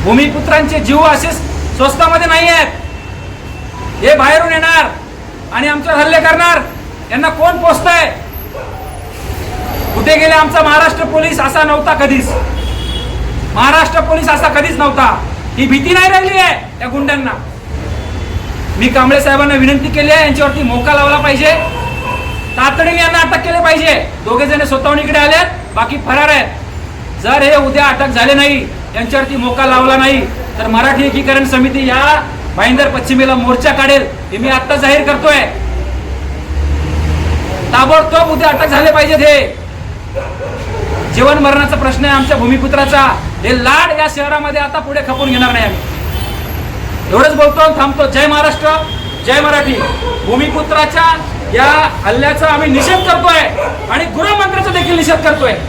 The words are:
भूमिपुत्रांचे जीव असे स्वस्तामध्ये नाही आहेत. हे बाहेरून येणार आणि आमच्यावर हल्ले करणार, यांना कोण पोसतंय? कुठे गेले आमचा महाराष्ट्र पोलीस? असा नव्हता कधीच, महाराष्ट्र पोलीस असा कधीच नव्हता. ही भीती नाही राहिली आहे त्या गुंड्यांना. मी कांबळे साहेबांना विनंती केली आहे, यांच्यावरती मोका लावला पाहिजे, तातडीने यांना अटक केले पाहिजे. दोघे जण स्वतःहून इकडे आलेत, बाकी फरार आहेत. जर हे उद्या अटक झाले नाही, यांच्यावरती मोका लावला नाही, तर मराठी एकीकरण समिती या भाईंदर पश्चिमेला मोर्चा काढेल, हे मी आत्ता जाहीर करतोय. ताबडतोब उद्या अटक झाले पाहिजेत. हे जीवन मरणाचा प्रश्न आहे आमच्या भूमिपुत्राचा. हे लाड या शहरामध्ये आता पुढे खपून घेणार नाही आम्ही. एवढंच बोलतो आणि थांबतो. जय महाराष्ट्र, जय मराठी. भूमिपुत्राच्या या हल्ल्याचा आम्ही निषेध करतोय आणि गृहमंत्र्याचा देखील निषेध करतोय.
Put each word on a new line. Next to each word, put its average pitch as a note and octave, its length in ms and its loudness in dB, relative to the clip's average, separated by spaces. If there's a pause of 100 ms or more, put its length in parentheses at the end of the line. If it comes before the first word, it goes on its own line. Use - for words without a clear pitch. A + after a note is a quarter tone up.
भूमिपुत्रांचे D4 760 2
जीव B3+ 200 2
असे D#4 320 2 (440)
स्वस्तामध्ये E4 520 2
नाही E4 200 4
आहेत. E4 200 4 (1300)
हे C#4 160 4
बाहेरून D#4 360 4
येणार D#4+ 340 2 (680)
आणि B3+ 140 -2
आमच्यावर D4 340 0
हल्ले D#4+ 180 4
करणार, D#4+ 400 2 (520)
यांना D4 180 0
कोण D#4+ 280 0
पोसतंय? E4+ 480 2 (1900)
कुठे D#4 220 2
गेले D#4+ 180 4
आमचा D#4 260 2
महाराष्ट्र D#4+ 420 2
पोलीस? D#4 360 0
असा C#4+ 240 0
नव्हता D4+ 300 0
कधीच, C4+ 360 0 (1200)
महाराष्ट्र D#4 460 2
पोलीस D#4+ 300 0
असा D4 180 2
कधीच D4 300 0
नव्हता. C4+ 480 0 (320)
ही C4+ 100 0
भीती C#4 240 2
नाही F#4 180 6
राहिली F#4+ 280 2
आहे - 420 0
त्या B3 80 -8
गुंड्यांना. C#4 440 -2 (1500)
मी A3+ 100 0
कांबळे C4+ 340 4
साहेबांना C#4+ 340 2
विनंती C4+ 340 2
केली D4 220 2
आहे, D#4 140 4
यांच्यावरती C#4+ 380 0
मोका B3 300 0
लावला C#4+ 240 2
पाहिजे, D4+ 600 0 (800)
तातडीने D#4+ 400 0
यांना E4+ 220 2
अटक E4 240 0
केले E4+ 160 0
पाहिजे. D#4+ 520 2 (140)
दोघे B3+ 200 0
जण D4 200 0
स्वतःहून C#4+ 340 0
इकडे D4 200 0
आलेत, D#4 560 0
बाकी A#3 220 -2
फरार C#4 320 0
आहेत. C4+ 160 2 (760)
जर C4 200 2
हे C#4+ 140 6
उद्या C#4 300 2
अटक C4+ 220 0
झाले B3 260 2
नाही, C#4 300 2 (320)
यांच्यावरती C4 400 -2
मोका B3 300 -2
लावला C4 320 4
नाही, C4+ 280 2 (340)
तर A3+ 80 -4
मराठी B3+ 380 2
एकीकरण C4+ 400 0
समिती C4 420 0
या C#4+ 400 2 (280)
भाईंदर B3+ 320 2
पश्चिमेला C4 480 0
मोर्चा B3 380 2
काढेल, C4+ 340 2 (240)
हे F#3+ 60 -8
मी B3 120 -2
आत्ता C4 260 0
जाहीर C#4+ 280 2
करतोय. C#4+ 380 2 (2250)
ताबडतोब D#4 580 4
उद्या D#4 180 2
अटक C#4+ 160 0
झाले D4 260 4
पाहिजेत. D4+ 260 4
हे D4 400 4 (1600)
जीवन C#4 220 4
मरणाचा C#4+ 380 2
प्रश्न C4+ 300 0
आहे C#4+ 80 2
आमच्या C4+ 240 2
भूमिपुत्राचा. C4+ 680 2 (380)
हे B3 220 0
लाड D4+ 360 2
या D#4 160 0
शहरामध्ये D4 460 -2
आता C#4 180 -4
पुढे C#4+ 280 -4
खपून C4 220 -2
घेणार B3 220 2
नाही A3+ 140 0
आम्ही. F#3+ 140 -4 (1300)
एवढंच C#4+ 220 2
बोलतो D4 260 2
आणि D#4 200 4
थांबतो. C#4 300 0
जय C4+ 180 0
महाराष्ट्र, D4+ 560 0 (420)
जय C#4+ 160 2
मराठी. C#4+ 320 0 (520)
भूमिपुत्राच्या D4+ 960 0 (320)
या D4 360 4 (160)
हल्ल्याचा C#4+ 400 0
आम्ही D4+ 240 2
निषेध C#4+ 260 2
करतोय F4 440 2 (520)
आणि C#4+ 140 -2
गृहमंत्र्याचा F#4+ 680 -2
देखील F4 240 0
निषेध D#4+ 200 2
करतोय. D4+ 380 0 (160)